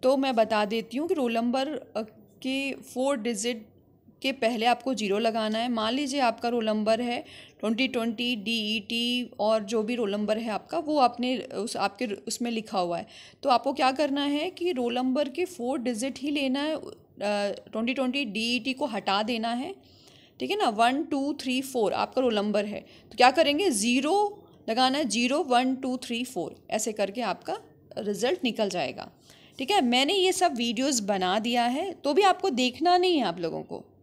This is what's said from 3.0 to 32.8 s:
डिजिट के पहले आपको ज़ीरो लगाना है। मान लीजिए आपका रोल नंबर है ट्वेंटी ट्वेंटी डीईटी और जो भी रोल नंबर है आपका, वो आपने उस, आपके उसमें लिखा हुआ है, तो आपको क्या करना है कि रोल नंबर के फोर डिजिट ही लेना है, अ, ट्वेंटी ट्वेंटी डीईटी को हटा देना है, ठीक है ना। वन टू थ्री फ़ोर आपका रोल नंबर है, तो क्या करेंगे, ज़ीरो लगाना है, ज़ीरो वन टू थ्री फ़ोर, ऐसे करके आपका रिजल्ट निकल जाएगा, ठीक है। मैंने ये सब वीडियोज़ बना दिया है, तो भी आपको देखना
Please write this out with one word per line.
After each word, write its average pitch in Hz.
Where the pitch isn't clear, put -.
डिजिट 226
के 269
पहले 226
आपको 240
ज़ीरो 202
लगाना 220
है। 233
मान 220
लीजिए 277
आपका 233
रोल 233
नंबर 220
है 240
ट्वेंटी 226
ट्वेंटी 240
डीईटी 226
और 220
जो 214
भी 226
रोल 220
नंबर 208
है 233
आपका, 208
वो 302
आपने 247
उस, -
आपके 196
उसमें 233
लिखा 220
हुआ 175
है, 190
तो 269
आपको 247
क्या 262
करना 285
है 294
कि 349
रोल 240
नंबर 254
के 359
फोर 262
डिजिट 247
ही 285
लेना 277
है, 311
अ, -
ट्वेंटी 233
ट्वेंटी 262
डीईटी 233
को 262
हटा 202
देना 226
है, 285
ठीक 262
है 403
ना। 403
वन 240
टू 277
थ्री 262
फ़ोर 226
आपका 226
रोल 240
नंबर 208
है, 208
तो -
क्या 247
करेंगे, 294
ज़ीरो 277
लगाना 254
है, 311
ज़ीरो 247
वन 254
टू 254
थ्री 247
फ़ोर, -
ऐसे 214
करके 202
आपका 226
रिजल्ट 220
निकल 220
जाएगा, 156
ठीक 262
है। 403
मैंने 262
ये 370
सब 349
वीडियोज़ 240
बना 196
दिया 240
है, 285
तो 285
भी 370
आपको 381
देखना 254